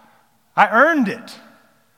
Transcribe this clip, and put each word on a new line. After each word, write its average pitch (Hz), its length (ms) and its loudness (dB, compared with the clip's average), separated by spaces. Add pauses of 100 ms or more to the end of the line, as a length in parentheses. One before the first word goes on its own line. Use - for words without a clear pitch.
(560)
I 202 120 2
earned 262 400 0
it." - 320 -14 (580)